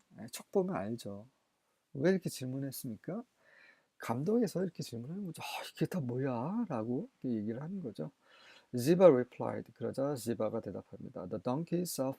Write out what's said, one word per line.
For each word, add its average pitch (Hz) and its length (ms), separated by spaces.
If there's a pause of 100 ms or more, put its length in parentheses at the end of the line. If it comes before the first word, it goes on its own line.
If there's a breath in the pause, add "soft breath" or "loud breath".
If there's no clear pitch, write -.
(200)
예, 208 100
척 - 220
보면 190 240
알죠. 101 500 (680)
왜 143 160
이렇게 190 180
질문했습니까? 135 960 (720 soft breath)
감동해서 175 640
이렇게 175 200
질문하는 143 420
거죠. 165 160
"아, - 60 (260)
이게 - 140
다 185 120
뭐야?" 131 680
라고 123 400 (140)
이렇게 120 160
얘기를 110 240
하는 185 180
거죠. 151 300 (640 loud breath)
Ziba 170 300
replied. 120 640
그러자 135 420
지바가 110 460
대답합니다. 104 640
"The 110 160
donkeys 165 600
are 135 160